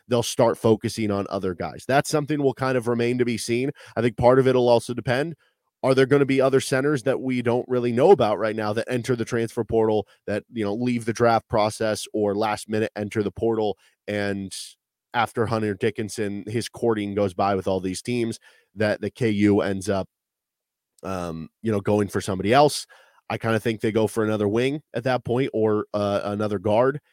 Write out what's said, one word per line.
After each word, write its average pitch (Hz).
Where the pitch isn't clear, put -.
they'll 120
start -
focusing 110
on 101
other 92
guys. 82
That's 139
something 147
will 135
kind 131
of 117
remain 120
to 123
be 120
seen. 120
I 113
think 117
part 123
of 131
it'll 127
also 120
depend, 131
are 131
there 131
gonna 143
be 135
other 131
centers 139
that 131
we 127
don't 120
really 123
know 127
about 110
right 107
now 107
that 110
enter 123
the 113
transfer 117
portal, 110
that, 101
you 117
know, 101
leave 120
the 113
draft 117
process 110
or 101
last 107
minute 107
enter 104
the 98
portal, 110
and 101
after 117
Hunter 107
Dickinson, 101
his 107
courting 107
goes 98
by 101
with 95
all 95
these 92
teams, 117
that 104
the 101
K -
U 101
ends 95
up, 95
um, 87
you 110
know, 104
going 104
for 101
somebody 95
else? 143
I 110
kinda 113
think 113
they 110
go 110
for 110
another 107
wing 127
at 117
that 127
point 127
or, 107
uh, 101
another 104
guard 117